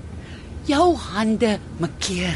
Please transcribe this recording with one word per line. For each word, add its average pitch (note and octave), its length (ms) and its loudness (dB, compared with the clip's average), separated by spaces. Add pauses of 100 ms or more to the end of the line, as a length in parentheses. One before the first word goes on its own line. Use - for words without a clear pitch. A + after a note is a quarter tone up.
(680)
Jou E4 320 6
hande G#3+ 560 2 (220)
maak - 300 -2 (260)